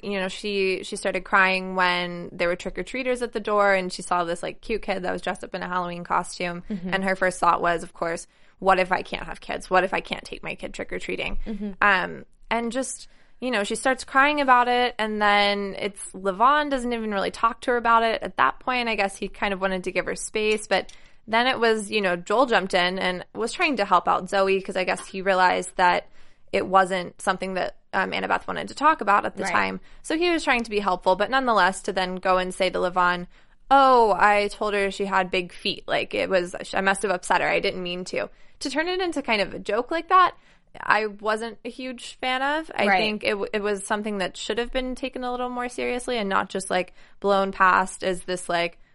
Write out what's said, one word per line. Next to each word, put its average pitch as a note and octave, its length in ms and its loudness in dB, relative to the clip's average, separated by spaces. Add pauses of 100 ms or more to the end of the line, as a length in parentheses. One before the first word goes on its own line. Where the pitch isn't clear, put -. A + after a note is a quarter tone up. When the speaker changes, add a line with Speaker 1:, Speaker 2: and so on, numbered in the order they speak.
Speaker 1:
you G3 160 -4
know, F#3 80 -2
she, G3 560 -2
she G3+ 140 -8
started F#3 260 -4
crying F#3+ 520 2
when F3 580 0
there F3 160 0
were F3+ 80 0
trick-or-treaters B3 640 -6
at A#3 100 -4
the A3+ 80 -6
door G3+ 340 4
and F#3 200 0
she - 80 -10
saw F3+ 240 0
this, E3+ 180 -4
like, D#3+ 160 -8
cute A3+ 220 -4
kid F#3+ 220 -4
that F#3 100 -2
was F3+ 80 -4
dressed F#3 220 -6
up - 120 -10
in F3+ 60 -8
a F3+ 80 -6
Halloween F3 340 -4
costume. F3 640 -4
Speaker 2:
Mm-hmm. F#3 220 -6
Speaker 1:
And F#3+ 140 0
her F#3+ 100 2
first F#3 240 0
thought E3+ 220 4
was, E3+ 220 2
of - 100 -16
course, E3+ 320 -6 (320)
"What F#3+ 220 4
if F#3 120 0
I F3+ 120 0
can't - 240 -10
have - 140 -14
kids? - 280 -8
What F#3 140 6
if F#3+ 100 -2
I F#3 60 -2
can't - 240 -8
take - 180 -14
my D#3+ 140 -10
kid - 180 -10
trick-or-treating?" F3+ 720 -6
Speaker 2:
Mm-hmm. G3+ 340 -6
Speaker 1:
Um, F3+ 460 0 (240)
and A#3 220 -2
just, - 360 -8 (340)
you B3+ 100 -4
know, G#3+ 120 0
she A3 120 -2
starts C4 300 -2
crying C#4+ 360 2
about B3 280 6
it, B3 280 2
and G#3+ 240 -2
then G3+ 560 4
it's, - 240 -6 (120)
Levon A#3 580 2
doesn't A#3+ 220 -2
even A3 180 -4
really F#3+ 200 0
talk A3+ 300 -2
to C4 100 -2
her A#3+ 60 2
about A3+ 240 4
it A3+ 220 0
at - 140 -6
that - 220 2
point. B3 300 -2
I A3 60 -2
guess G3 220 -2
he G3 100 -6
kind G3+ 260 -4
of F#3 80 -6
wanted F#3+ 220 -2
to F#3 80 -4
give F3 160 -2
her F3 80 -4
space, G#3+ 500 -2
but - 260 0 (340)
then A3+ 220 2
it C4 100 2
was, A3 320 2
you G#3+ 120 0
know, F3+ 160 2
Joel G#3+ 300 2
jumped F#3+ 260 2
in F#3 260 2
and F3+ 340 -2
was A3+ 200 -6
trying D#4 240 0
to G3+ 80 0
help F#3 240 4
out F3+ 200 0
Zoe G3 320 2
'cause - 140 -10
I F#3 80 0
guess F3+ 240 -4
he F#3+ 140 -8
realized F#3 560 2
that F3 300 4 (440)
it G3 160 0
wasn't F#3 540 2
something F#3 320 -2
that, - 240 -4 (160)
um, F#3+ 180 0
Annabeth F#3+ 340 -2
wanted E3+ 220 -6
to - 80 -14
talk D4+ 240 2
about G#3 260 2
at G3+ 120 -8
the F#3 60 -6
Speaker 2:
Right. F#3 100 -2
Speaker 1:
time. F#3+ 260 0 (220)
So D#4+ 160 -2
he F4 140 0
was D#4+ 120 0
trying A#3+ 220 0
to A3 40 -12
be G#3 100 -2
helpful, F#3 360 2
but G3+ 140 0
nonetheless A3 540 2
to G3 100 -4
then F#3 240 -2
go F#3 220 2
and F#3 140 -4
say F#3 160 0
to F3+ 100 -4
Levon, F3+ 480 0 (440)
"Oh, B3+ 480 8
I G#3 300 4
told G#3 240 -2
her G3 180 0
she G3 140 -6
had F#3+ 260 0
big F3+ 220 -2
feet. - 340 -6
Like, - 260 -2
it F#3 160 0
was, F3+ 260 0 (180)
I G3 80 0
must F#3+ 220 0
have G3 80 0
upset F3+ 300 0
her. D3 60 2
I E3+ 140 2
didn't F#3 220 -2
mean F3+ 220 -6
to." - 240 -6 (300)
To D4 100 -6
turn D#4 200 -2
it F#4 120 -2
into D#4+ 200 -2
kind A3 200 0
of - 120 -4
a - 60 -10
joke G#3+ 320 -2
like E4 180 -4
that, F#4 260 4 (420)
I G#3+ 300 2
wasn't G#3+ 560 -4
a A#3+ 60 -10
huge B3+ 500 -10
fan C4 220 -2
of. D4+ 340 -2
I G#3 120 0
Speaker 2:
Right. F#3+ 120 4
Speaker 1:
think G#3+ 240 -2
it - 80 0
w-, G3 220 -2
it G#3+ 80 -2
was G3+ 240 -4
something G#3+ 320 -2
that F#3 180 -4
should - 220 -4
have A#3 160 -4
been B3+ 220 -4
taken B3+ 280 -8
a B3 80 -4
little B3 180 -4
more B3 200 -6
seriously B3 480 -4
and G#3 100 -2
not G3 220 0
just, F#3+ 200 -6
like, F#3 240 -2 (280)
blown G3 300 2
past F#3+ 520 4
as F#3 200 -2
this, F3+ 260 -6
like, E3+ 300 -2 (160)